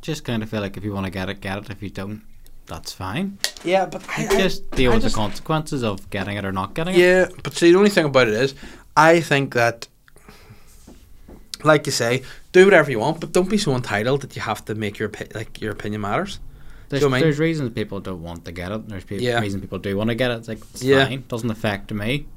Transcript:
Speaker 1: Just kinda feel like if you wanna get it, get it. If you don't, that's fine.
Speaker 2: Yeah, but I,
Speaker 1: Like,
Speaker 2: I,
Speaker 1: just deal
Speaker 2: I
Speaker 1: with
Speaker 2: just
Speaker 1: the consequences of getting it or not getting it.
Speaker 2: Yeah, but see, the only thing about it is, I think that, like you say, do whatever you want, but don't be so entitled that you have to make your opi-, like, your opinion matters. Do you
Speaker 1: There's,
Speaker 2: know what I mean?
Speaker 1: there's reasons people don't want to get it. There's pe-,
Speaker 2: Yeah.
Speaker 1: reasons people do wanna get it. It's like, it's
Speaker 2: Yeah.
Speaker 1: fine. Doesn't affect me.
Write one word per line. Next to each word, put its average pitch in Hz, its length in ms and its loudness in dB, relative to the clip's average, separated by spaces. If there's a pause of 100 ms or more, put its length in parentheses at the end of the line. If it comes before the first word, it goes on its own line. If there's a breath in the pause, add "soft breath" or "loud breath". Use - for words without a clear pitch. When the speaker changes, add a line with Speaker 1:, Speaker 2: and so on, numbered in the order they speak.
Speaker 1:
Just 151 240 -8
kinda 110 220 -4
feel 110 140 -4
like 98 160 -6
if 95 80 -10
you 107 80 -4
wanna 98 180 -4
get 92 180 -6
it, 98 120 -8
get 98 180 -6
it. 101 120 -12
If - 120 -12
you 98 80 -10
don't, 101 320 -10 (440)
that's - 260 -12
fine. 190 460 -8 (260)
Speaker 2:
Yeah, 185 220 2
but 180 220 -10
I, - 160 -6
Speaker 1:
Like, 202 100 2
Speaker 2:
I, 190 80 4
Speaker 1:
just - 300 -2
deal 123 200 4
Speaker 2:
I - 20 6
Speaker 1:
with 110 80 6
Speaker 2:
just 110 120 2
Speaker 1:
the 113 60 0
consequences 143 640 -2
of 101 280 -4
getting 101 260 -4
it 98 80 -6
or 95 80 -4
not 95 220 -4
getting 180 200 -4
it. 175 60 8
Speaker 2:
Yeah, 180 280 6 (140)
but 135 120 -8
see, 170 180 8
the 185 60 8
only 202 120 6
thing 180 160 2
about 131 220 4
it 104 60 2
is, 127 200 0 (420 loud breath)
I 165 240 8
think 139 340 0
that, 117 340 0 (1800 soft breath)
like 151 220 4
you 139 60 -4
say, 123 300 0 (300 loud breath)
do 185 120 10
whatever 165 260 8
you 113 100 -2
want, 156 200 0
but 165 120 -8
don't 190 180 2
be 220 80 2
so 151 160 0
entitled 123 480 -2
that - 140 -14
you 117 60 -8
have 110 240 -6
to 113 80 -4
make 104 240 -6
your 107 100 -2
opi-, - 260 -12
like, - 260 -12
your 107 120 -6
opinion 107 280 -8
matters. 113 360 -4
Do - 40 -14 (560 soft breath)
you 135 40 0
Speaker 1:
There's, - 20 2
Speaker 2:
know 147 60 4
what 131 60 2
I 127 40 2
mean? 143 60 2
Speaker 1:
there's 147 140 2
reasons 151 360 -2
people 101 260 -6
don't 90 220 -10
want 85 240 -12
to 90 60 -10
get 87 200 -8
it. 110 160 -10
There's 98 160 -12
pe-, 101 140 -8
Speaker 2:
Yeah. 120 220 0
Speaker 1:
reasons 98 200 -2
people 95 180 -8
do 98 180 -4
wanna 113 180 0
get 123 160 0
it. 117 80 -4
It's 113 100 -14
like, 110 100 -10 (140)
it's - 100 -12
Speaker 2:
Yeah. 135 220 6
Speaker 1:
fine. 127 240 -6
Doesn't 117 220 -4
affect 107 420 -4
me. 113 340 -4 (100)